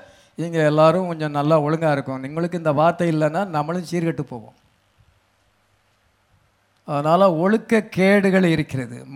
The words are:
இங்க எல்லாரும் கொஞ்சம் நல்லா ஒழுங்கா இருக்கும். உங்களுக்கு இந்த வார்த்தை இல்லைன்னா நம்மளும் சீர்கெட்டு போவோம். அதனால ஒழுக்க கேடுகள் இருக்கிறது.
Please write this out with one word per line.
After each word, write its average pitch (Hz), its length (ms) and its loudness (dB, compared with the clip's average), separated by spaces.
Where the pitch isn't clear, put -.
இங்க 165 300 -2
எல்லாரும் 160 420 4
கொஞ்சம் 156 240 -6
நல்லா 147 300 2
ஒழுங்கா 156 320 0
இருக்கும். 131 300 -4
உங்களுக்கு 170 360 -6
இந்த 160 140 -2
வார்த்தை 170 360 2
இல்லைன்னா 156 380 -2
நம்மளும் 160 440 -6
சீர்கெட்டு 165 300 -4
போவோம். 120 340 -14
அதனால 160 500 2
ஒழுக்க 214 460 0
கேடுகள் 190 640 2
இருக்கிறது. 131 600 -2